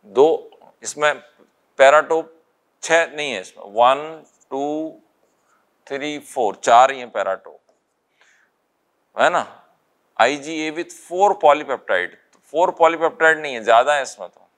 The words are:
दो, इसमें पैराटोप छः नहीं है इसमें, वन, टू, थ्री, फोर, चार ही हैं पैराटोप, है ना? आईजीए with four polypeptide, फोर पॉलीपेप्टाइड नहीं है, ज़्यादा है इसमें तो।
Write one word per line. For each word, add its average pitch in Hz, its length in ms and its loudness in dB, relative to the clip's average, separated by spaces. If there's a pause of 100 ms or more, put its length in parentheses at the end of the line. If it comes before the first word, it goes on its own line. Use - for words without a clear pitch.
दो, 120 460 0 (320)
इसमें 147 320 -4 (640)
पैराटोप 151 640 2 (400)
छः 165 240 0
नहीं 139 260 -8
है 98 80 -6
इसमें, - 240 -20
वन, 135 600 -2 (260)
टू, 151 480 -8 (880)
थ्री, 143 320 -10
फोर, 107 380 -6
चार 127 340 4
ही 135 80 -10
हैं 123 120 -16
पैराटोप, 95 500 -8 (1600)
है 147 100 4
ना? 160 260 -6 (640)
आईजीए 151 520 -2
with 165 160 -12
four 185 400 -2 (160)
polypeptide, 123 640 0 (360)
फोर 175 260 -2
पॉलीपेप्टाइड 160 680 0
नहीं 147 160 -8
है, 113 100 -10
ज़्यादा 120 300 4
है 139 80 -2
इसमें 95 260 -14
तो। - 300 -20